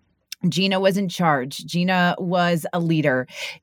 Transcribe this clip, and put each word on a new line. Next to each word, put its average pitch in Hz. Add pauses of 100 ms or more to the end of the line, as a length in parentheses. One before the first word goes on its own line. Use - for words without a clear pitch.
(480)
Gina 190
was 190
in 196
charge. 143
Gina 175
was 175
a 180
leader. 147 (360)